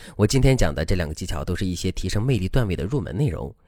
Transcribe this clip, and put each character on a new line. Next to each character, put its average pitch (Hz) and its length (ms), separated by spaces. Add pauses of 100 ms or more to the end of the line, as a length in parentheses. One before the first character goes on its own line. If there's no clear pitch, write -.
(160)
我 104 100
今 131 140
天 131 160
讲 85 180
的 71 100
这 98 100
两 87 120
个 76 80
技 90 120
巧 76 180
都 90 100
是 95 120
一 90 80
些 92 180
提 - 160
升 104 160
魅 131 140
力 92 100
段 127 180
位 98 80
的 - 100
入 123 160
门 - 140
内 135 140
容。 - 260 (140)